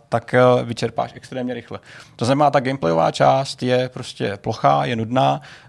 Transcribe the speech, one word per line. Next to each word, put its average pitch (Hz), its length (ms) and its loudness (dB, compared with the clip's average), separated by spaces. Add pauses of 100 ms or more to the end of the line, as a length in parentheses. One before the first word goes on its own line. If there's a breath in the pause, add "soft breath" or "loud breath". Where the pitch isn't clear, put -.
tak, - 240 -4
eh, 123 60 4 (240)
vyčerpáš 117 520 -6
extrémně 123 380 -8
rychle. 117 260 -12 (360 loud breath)
To 117 100 -4
znamená, 139 260 2
ta 143 80 2
gameplayová 156 520 0
část 135 520 0
je 127 260 0
prostě 120 520 -8
plochá, 143 440 0
je 127 100 -4
nudná. 131 460 0 (280 loud breath)